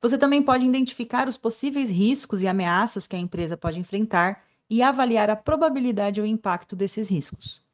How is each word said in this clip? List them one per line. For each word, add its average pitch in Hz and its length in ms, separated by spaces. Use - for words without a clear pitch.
Você 240 140
também 285 260
pode 254 220
identificar 254 640
os 247 80
possíveis 269 540
riscos 202 500
e 190 80
ameaças 185 580
que - 80
a 185 40
empresa 175 360
pode 165 240
enfrentar 196 640
e 226 140
avaliar 247 460
a 214 80
probabilidade 247 880
ou 214 40
impacto 208 480
desses 196 360
riscos. - 500